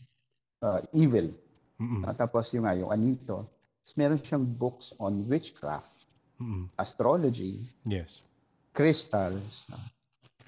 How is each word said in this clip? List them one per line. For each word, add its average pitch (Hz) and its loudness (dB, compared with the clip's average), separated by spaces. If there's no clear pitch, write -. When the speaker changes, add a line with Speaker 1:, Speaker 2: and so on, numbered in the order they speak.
Speaker 1:
uh, 101 2
evil. 123 6
Speaker 2:
Mm-mm. 113 -2
Speaker 1:
Ah, - -4
tapos 117 0
yung 117 0
nga, 98 2
yung 92 0
anito. 110 0
Tapos - -20
meron 147 4
siyang 135 0
books 123 -4
on 101 -2
witchcraft, - -4
Speaker 2:
Mm-mm. 101 -6
Speaker 1:
astrology, 117 0
Speaker 2:
Yes. 95 -4
Speaker 1:
crystals. 101 0